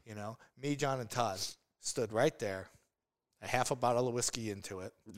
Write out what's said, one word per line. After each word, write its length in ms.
You 100
know, 220
me, 140
John, 240
and 100
Todd 300
stood 320
right 280
there, 300
a 60
half 240
a 40
bottle 320
of 60
whiskey 380
into 300
it, 120